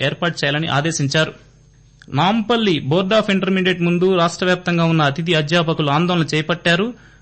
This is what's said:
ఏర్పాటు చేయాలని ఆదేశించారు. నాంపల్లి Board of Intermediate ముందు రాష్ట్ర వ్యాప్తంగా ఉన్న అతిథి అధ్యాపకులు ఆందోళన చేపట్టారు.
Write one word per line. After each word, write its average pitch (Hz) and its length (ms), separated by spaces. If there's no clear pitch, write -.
ఏర్పాటు 156 320
చేయాలని 147 320
ఆదేశించారు. 151 680
నాంపల్లి 208 760
Board 190 240
of 208 240
Intermediate 185 460
ముందు 180 340
రాష్ట్ర 170 300
వ్యాప్తంగా 175 380
ఉన్న 160 180
అతిథి 165 320
అధ్యాపకులు 156 560
ఆందోళన 170 340
చేపట్టారు. 170 600